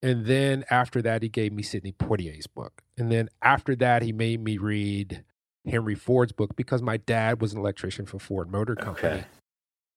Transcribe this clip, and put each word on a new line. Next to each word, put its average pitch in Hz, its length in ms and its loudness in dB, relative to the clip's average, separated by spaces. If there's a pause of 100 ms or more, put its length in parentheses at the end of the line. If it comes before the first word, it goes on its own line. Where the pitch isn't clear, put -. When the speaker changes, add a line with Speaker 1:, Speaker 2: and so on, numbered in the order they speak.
Speaker 1:
And 123 240 0
then 135 440 2
after 123 320 4
that, 113 220 0
he 113 60 -2
gave 107 220 0
me 104 120 -6
Sidney 98 280 -6
Poitier's 85 560 -4
book. - 360 -14 (140)
And 117 140 0
then 113 180 2 (120)
after 131 360 4
that, 120 240 4
he 117 120 -2
made 113 280 0
me 107 160 -2
read 101 680 -2 (460)
Henry 113 260 0
Ford's 123 360 2
book - 240 -4
because 123 260 -2
my 117 160 -2
dad 113 440 2
was 107 120 -2
an 107 60 -6
electrician 101 460 -4
for 95 120 -12
Ford 95 320 -6
Motor 107 260 -2
Company. 85 440 -2
Speaker 2:
Okay. - 60 -10 (720)